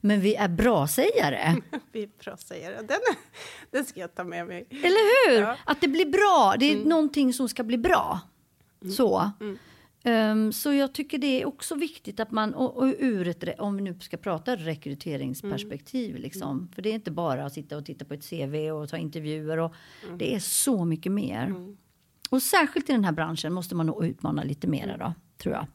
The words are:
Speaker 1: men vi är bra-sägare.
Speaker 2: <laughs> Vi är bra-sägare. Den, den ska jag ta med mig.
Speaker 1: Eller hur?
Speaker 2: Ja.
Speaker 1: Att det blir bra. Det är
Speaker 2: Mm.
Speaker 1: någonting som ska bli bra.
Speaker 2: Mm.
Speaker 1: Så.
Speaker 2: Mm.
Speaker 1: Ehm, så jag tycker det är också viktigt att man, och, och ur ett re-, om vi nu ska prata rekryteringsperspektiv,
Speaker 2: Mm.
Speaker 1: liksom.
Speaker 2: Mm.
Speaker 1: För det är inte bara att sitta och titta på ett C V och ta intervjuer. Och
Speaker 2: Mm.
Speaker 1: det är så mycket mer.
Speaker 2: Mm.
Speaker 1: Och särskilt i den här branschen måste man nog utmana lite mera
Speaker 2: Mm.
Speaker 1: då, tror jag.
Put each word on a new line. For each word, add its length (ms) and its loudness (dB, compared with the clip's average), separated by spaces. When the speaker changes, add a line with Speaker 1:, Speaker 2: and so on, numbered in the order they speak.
Speaker 1:
men 200 4
vi 140 4
är 140 2
bra-sägare. 1040 4
Speaker 2:
<laughs> 200 -10
Vi 100 -6
är 80 -10
bra-sägare. 520 -12
Den, 100 0
den 140 0
ska 160 -12
jag 140 -10
ta 100 -8
med 220 -8
mig. 240 -12
Speaker 1:
Eller 640 6
hur? 80 6
Speaker 2:
Ja. 220 0
Speaker 1:
Att 160 0
det 80 2
blir 180 2
bra. 520 6
Det 120 4
är 60 4
Speaker 2:
Mm. 120 2
Speaker 1:
någonting 440 4
som 160 -2
ska 160 -6
bli 140 0
bra. 420 2
Speaker 2:
Mm. 120 -8
Speaker 1:
Så. 360 4
Speaker 2:
Mm. 180 -8
Speaker 1:
Ehm, 480 2
så 200 0
jag 220 2
tycker 240 -6
det 240 2
är 40 -2
också 280 -6
viktigt 460 -8
att 100 -4
man, 240 -2
och, 220 -2
och 220 2
ur 300 0
ett 160 -6
re-, 140 -6
om 180 -4
vi 60 -4
nu 180 -6
ska 160 -12
prata 400 -4
rekryteringsperspektiv, 1500 -6
Speaker 2:
Mm. 120 -10
Speaker 1:
liksom. 360 -8
Speaker 2:
Mm. 160 -8
Speaker 1:
För 80 -12
det 60 -2
är 60 -2
inte 160 -8
bara 340 -2
att 80 -8
sitta 240 -10
och 100 -10
titta 180 -12
på 100 -10
ett 100 -14
C 220 -6
V 240 -4
och 180 -6
ta 80 -8
intervjuer. 600 -6
Och 160 -2
Speaker 2:
Mm. 140 -12
Speaker 1:
det 160 -2
är 40 -2
så 460 0
mycket 280 0
mer. 340 -2
Speaker 2:
Mm. 300 -8
Speaker 1:
Och 120 2
särskilt 460 2
i 40 2
den 120 4
här 80 2
branschen 400 -2
måste 220 -6
man 120 0
nog 200 0
utmana 360 -4
lite 240 -4
mera 280 -2
Speaker 2:
Mm. 40 -10
Speaker 1:
då, 160 -4
tror 120 -2
jag. 200 -4